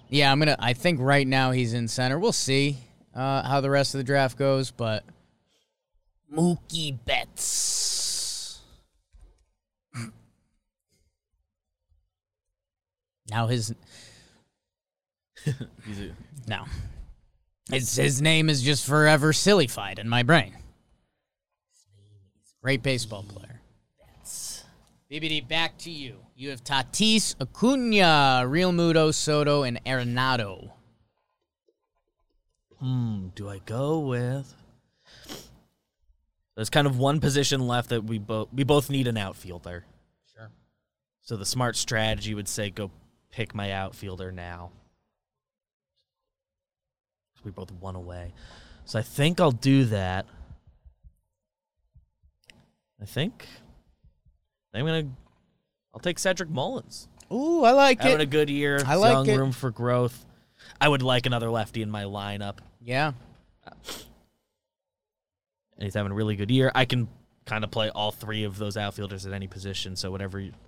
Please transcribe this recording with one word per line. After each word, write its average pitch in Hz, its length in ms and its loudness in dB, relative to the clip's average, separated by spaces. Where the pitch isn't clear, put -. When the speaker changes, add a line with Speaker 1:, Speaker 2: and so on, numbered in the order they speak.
Speaker 1:
Yeah, 139 220 4
I'm 139 80 4
gonna, 151 200 4
I 120 160 0
think 165 260 0
right 139 260 4
now 131 260 2
he's 123 200 0
in 117 160 -2
center. 127 300 -2
We'll 208 140 0
see, 139 440 2
uh, 135 340 -2
how 139 120 2
the 139 100 0
rest 147 240 2
of 139 40 -2
the 135 60 -4
draft 135 320 2
goes, 135 340 0
but 110 340 -4
Mookie 160 720 0
Betts. - 1600 -4
Now 113 160 0
his 113 280 -2
Speaker 2:
<laughs> - 0 -
He's 107 560 -8
a 101 100 -12
Speaker 1:
No. 107 180 -6
His, 127 260 -2
his 139 260 2
name 160 260 6
is 143 140 2
just 139 240 0
forever 151 460 6
sillified 127 680 2
in 110 100 -6
my 120 140 2
brain. 120 320 4
Great 127 200 0
baseball 113 420 -2
player. 101 360 -18
Speaker 2:
Betts. - 680 -14
Speaker 1:
B 147 120 -10
B 156 80 -2
D, 156 140 2
back 160 360 -2
to 170 120 -14
you. 139 260 -12
You 135 160 -10
have 127 140 -12
Tatis, 202 760 2
Acuna, 170 1080 4
Realmuto, 165 680 4
Soto, 147 520 2
and 123 200 -4
Arenado. 120 840 -2
Speaker 2:
Hmm, 117 560 -4
do 101 140 -10
I 101 180 -10
go 139 340 -2
with? 131 540 -4
There's 110 140 -6
kind 147 160 4
of 135 120 0
one 139 220 2
position 135 460 0
left 120 240 -2
that 117 140 -2
we 110 140 -4
bo-, 107 340 -6
we 131 120 -2
both 143 240 4
need 135 180 0
an 117 120 -2
outfielder. 87 680 -10
Speaker 1:
Sure. 110 160 -20
Speaker 2:
So - 160 -10
the 101 80 -8
smart 123 320 -2
strategy 110 580 -2
would 104 140 -8
say 104 220 -4
go 98 200 -8
pick - 240 -8
my 101 180 -4
outfielder 95 600 -8
now. 87 380 -14
We 107 80 -12
both 92 200 -14
one 92 220 -12
away. 87 380 -12
So - 140 -6
I 107 40 -2
think 151 380 -2
I'll 156 120 4
do 135 340 4
that. 95 400 -2
I 104 40 -12
think - 420 -6
I'm 117 100 -4
gonna, 160 240 -2
I'll - 60 -18
take 175 180 -4
Cedric 185 320 -2
Mullins. 165 560 -8
Speaker 1:
Ooh, 302 320 2
I 226 60 10
like 269 300 8
Speaker 2:
Having 262 200 4
Speaker 1:
it. - 20 4
Speaker 2:
a 147 40 0
good 147 240 2
year. 143 340 0
Speaker 1:
I 143 120 2
like 208 160 6
Speaker 2:
Young, 135 160 4
Speaker 1:
it. 131 100 4
Speaker 2:
room 135 140 0
for 127 180 -4
growth. 123 560 0
I 147 80 6
would 139 140 4
like 127 240 2
another 117 220 0
lefty 113 340 -2
in 107 80 -4
my 104 140 -6
lineup. 101 540 -8
Speaker 1:
Yeah. 131 300 0
Speaker 2:
And - 2250 -20
he's 98 100 -6
having 101 160 -2
a 101 60 -6
really 107 180 0
good 101 160 -4
year. 131 240 4
I 131 120 4
can 123 200 0
kinda 107 220 -4
play 110 220 -2
all 104 200 -2
three 107 340 -6
of 98 140 -8
those 104 180 -6
outfielders 101 500 -8
at 95 60 -8
any 98 140 -8
position, 95 480 -10
so 92 160 -8
whatever 95 300 -8
you, 98 120 -10